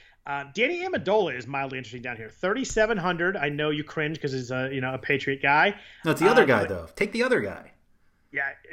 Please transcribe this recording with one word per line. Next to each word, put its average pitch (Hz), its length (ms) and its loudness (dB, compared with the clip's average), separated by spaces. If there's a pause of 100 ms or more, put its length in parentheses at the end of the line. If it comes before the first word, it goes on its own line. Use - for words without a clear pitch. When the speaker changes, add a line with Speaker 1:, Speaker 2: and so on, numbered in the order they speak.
(240)
Speaker 1:
Uh, 143 200 -6 (100)
Danny 339 320 -2
Amendola 196 500 0
is 123 120 -10
mildly 135 300 -4
interesting 127 240 -12
down 120 140 -8
here. 110 140 -14
Thirty-seven 214 680 0
hundred. 175 380 0
I 143 120 0
know 147 220 0
you 151 120 -2
cringe 151 380 -4
'cause 139 120 -4
he's 127 200 -6
a, 131 200 -2
you 139 80 -4
know, 131 140 -4
a 131 40 -6
Patriot 135 440 -2
guy. 156 320 4 (300)
Speaker 2:
No, 156 80 2
it's 143 80 0
the 170 100 8
other 247 120 8
Speaker 1:
Uh, 165 40 6
Speaker 2:
guy, 120 140 6
Speaker 1:
but 98 80 -2
Speaker 2:
though. 85 260 -8
Take 202 180 -2
the 233 120 0
other 247 160 2
guy. 87 320 -10 (580)
Speaker 1:
Yeah, 139 120 -6 (300)